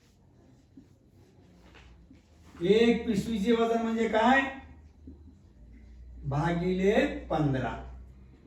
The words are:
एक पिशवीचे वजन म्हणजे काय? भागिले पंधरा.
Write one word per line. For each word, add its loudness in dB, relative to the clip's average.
एक 4
पिशवीचे 0
वजन 2
म्हणजे -2
काय? 4
भागिले 0
पंधरा. -4